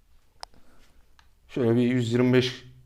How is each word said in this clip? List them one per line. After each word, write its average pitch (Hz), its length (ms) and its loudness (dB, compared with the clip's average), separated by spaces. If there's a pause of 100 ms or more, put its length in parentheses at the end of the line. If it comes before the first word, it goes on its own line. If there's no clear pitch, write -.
(1500)
şöyle 117 280 0
bir 123 60 2
yüz 120 320 -2
yirmi 123 200 2
beş - 320 -2 (200)